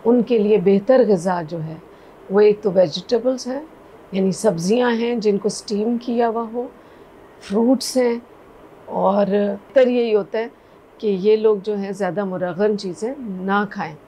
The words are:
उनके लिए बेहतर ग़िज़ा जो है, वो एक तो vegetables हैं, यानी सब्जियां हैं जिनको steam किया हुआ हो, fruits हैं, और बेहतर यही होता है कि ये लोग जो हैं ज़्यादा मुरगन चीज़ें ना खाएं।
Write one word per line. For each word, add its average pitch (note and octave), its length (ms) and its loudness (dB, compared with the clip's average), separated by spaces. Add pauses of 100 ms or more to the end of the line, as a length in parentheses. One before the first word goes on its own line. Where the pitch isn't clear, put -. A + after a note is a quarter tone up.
उनके A#3 340 2
लिए G#3 180 2
बेहतर G3+ 460 4
ग़िज़ा F3+ 380 0
जो E3 160 -10
है, D#3+ 240 -10 (500)
वो G3+ 100 4
एक G#3 200 4
तो G3+ 100 -2
vegetables G3 760 0
हैं, C#4+ 200 -8 (460)
यानी F#3+ 180 2
सब्जियां A3 640 0
हैं A#3 220 -2
जिनको G3+ 300 0
steam G#3+ 480 -4
किया A#3 300 -2
हुआ A3+ 160 -4
हो, A#3+ 280 -8 (680)
fruits A#3+ 560 0
हैं, A#3+ 240 0 (680)
और F#3+ 360 0
बेहतर G3+ 640 2
यही A#3+ 240 0
होता G#3+ 280 0
है A#3 120 -6 (480)
कि A3 80 -4
ये G3+ 280 2
लोग G#3+ 260 2
जो G#3 140 -4
हैं G3 160 -6
ज़्यादा G3 340 -4
मुरगन F#3 500 -2
चीज़ें G3+ 720 -8
ना G3+ 200 0
खाएं। E3+ 320 -10 (100)